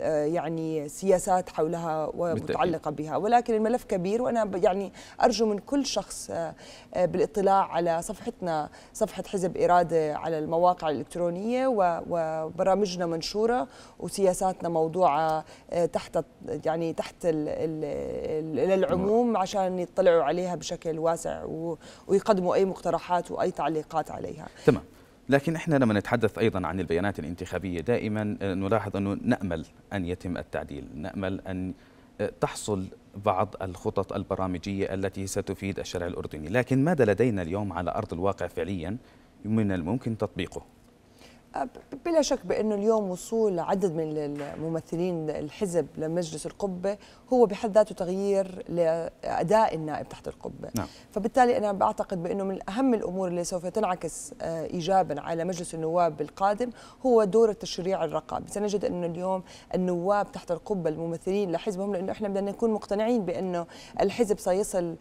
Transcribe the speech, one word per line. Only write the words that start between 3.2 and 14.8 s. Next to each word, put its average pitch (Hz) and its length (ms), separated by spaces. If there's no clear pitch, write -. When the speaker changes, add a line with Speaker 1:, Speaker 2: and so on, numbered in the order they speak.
Speaker 1:
الملف 220 300
كبير، 196 380
وأنا 233 240
ب-، 190 180
يعني 190 300
أرجو 226 220
من 208 140
كل 277 260
شخص، - 460
آه، 165 240
آه، 180 120
بالاطلاع 185 640
على 170 300
صفحتنا، 175 680
صفحة 190 340
حزب 185 300
إرادة 165 580
على 160 240
المواقع 165 500
الإلكترونية، 175 800
و-، 180 420
وبرامجنا 175 960
منشورة 214 640
وسياساتنا 185 720
موضوعة، 160 760